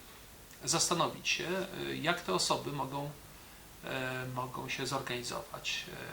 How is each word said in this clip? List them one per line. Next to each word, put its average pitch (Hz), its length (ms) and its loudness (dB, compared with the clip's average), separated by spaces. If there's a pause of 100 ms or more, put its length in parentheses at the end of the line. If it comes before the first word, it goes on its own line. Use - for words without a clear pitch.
(640)
zastanowić 147 680 4
się, 165 180 4
e, 143 480 0
jak 156 260 4
te 190 120 2
osoby 143 380 4
mogą, 143 380 -2 (760)
e, 131 420 -2 (100)
mogą 127 340 -2
się 127 180 0
zorganizować, - 1000 -2
e, - 40 -8 (220)